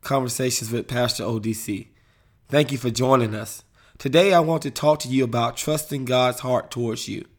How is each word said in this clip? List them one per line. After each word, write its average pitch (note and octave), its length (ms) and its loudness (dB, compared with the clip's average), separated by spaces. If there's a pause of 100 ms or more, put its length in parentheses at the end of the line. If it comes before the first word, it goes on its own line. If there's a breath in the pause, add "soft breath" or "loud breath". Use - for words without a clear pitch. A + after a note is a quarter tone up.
Conversations B2+ 720 -2
with A#2 160 -4
Pastor B2 340 -2
O A2+ 160 -2
D A2 140 -2
C. G#2+ 400 -8 (560)
Thank D3 240 2
you C3+ 40 -4
for A#2+ 140 -2
joining A#2+ 460 2
us. - 260 -12 (360 soft breath)
Today, F3 360 4
I E3+ 60 8
want E3 220 0
to C#3+ 100 -4
talk D3+ 260 2
to C3 100 -8
you C3 140 2
about A#2 340 0
trusting D3+ 500 -4
God's B2+ 340 2
heart B2+ 320 -2
towards A#2 340 -4
you. G#2 180 -8 (140)